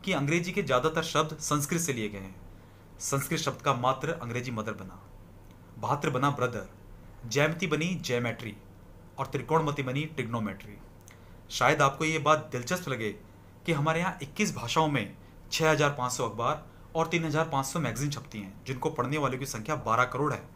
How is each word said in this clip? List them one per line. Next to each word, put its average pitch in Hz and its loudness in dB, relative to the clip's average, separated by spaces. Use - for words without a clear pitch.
कि 190 0
अंग्रेजी 165 2
के 196 -2
ज़्यादातर 156 4
शब्द 151 0
संस्कृत 147 0
से 147 0
लिए 110 -2
गए 98 -8
हैं। 95 -12
संस्कृत 139 0
शब्द - -2
का 143 2
मात्र 131 0
अंग्रेजी 120 -4
मदर 107 -4
बना, 95 -12
भातृ 143 0
बना 135 4
ब्रदर, 113 0
ज्यामिति 156 2
बनी 156 2
ज्योमेट्री 117 -2
और 135 -2
त्रिकोणमति 147 2
बनी 135 -2
ट्रिग्नोमेट्री। 107 -4
शायद 147 4
आपको 139 4
ये 160 2
बात 151 4
दिलचस्प 151 -2
लगे 113 -2
कि 170 2
हमारे 160 4
यहाँ 180 -2
इक्कीस 196 0
भाषाओं 156 4
में 127 0
छः 160 4
हज़ार 147 6
पाँच 123 -2
सौ 123 0
अखबार 117 -2
और 165 2
तीन 165 2
हज़ार 160 2
पाँच 135 0
सौ - -2
मैगज़ीन 135 -2
छपती 117 -8
हैं, 98 -12
जिनको 131 -2
पढ़ने 135 0
वालों 131 0
की 139 -4
संख्या 123 -4
बारह 117 4
करोड़ 135 0
है 107 -4